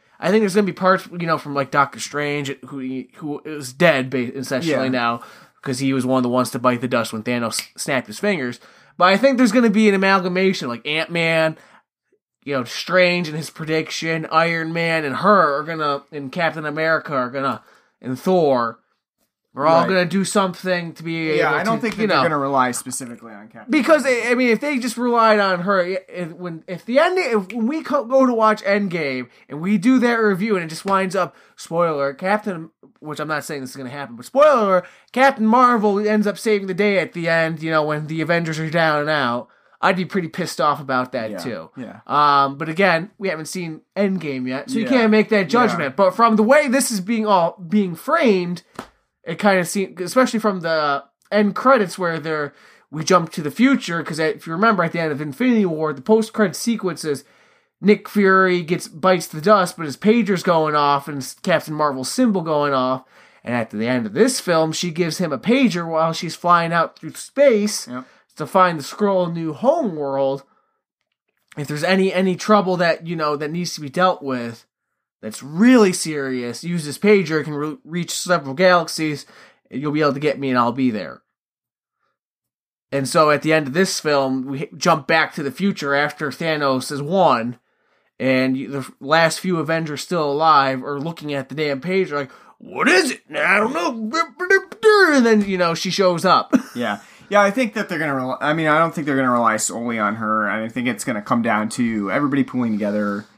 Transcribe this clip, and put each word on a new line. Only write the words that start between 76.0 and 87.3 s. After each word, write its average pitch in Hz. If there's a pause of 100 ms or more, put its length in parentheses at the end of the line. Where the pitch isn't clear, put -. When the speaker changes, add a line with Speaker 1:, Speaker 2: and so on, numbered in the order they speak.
Speaker 1:
use 170
this 143
pager, 190
it 139
can 151
re-, 147
reach 165
several 170
galaxies, 160 (460)
and 131
you'll 147
be 151
able 143
to 139
get 147
me 139
and 127
I'll 120
be 131
there. 87 (1700)
And 139
so 156
at 147
the 156
end 151
of 131
this 185
film, 135
we 139
h-, -
jump 156
back 160
to 156
the 135
future 156
after 147
Thanos 147
has 143
won, 143 (640)